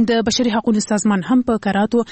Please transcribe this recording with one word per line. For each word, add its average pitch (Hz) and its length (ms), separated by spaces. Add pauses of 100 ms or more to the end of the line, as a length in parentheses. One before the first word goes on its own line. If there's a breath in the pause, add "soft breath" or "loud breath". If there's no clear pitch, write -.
د 226 200
بشري 240 260
حقونو 220 320
سازمان 208 420
هم 254 220
په 220 160
کراتو 208 340 (120 loud breath)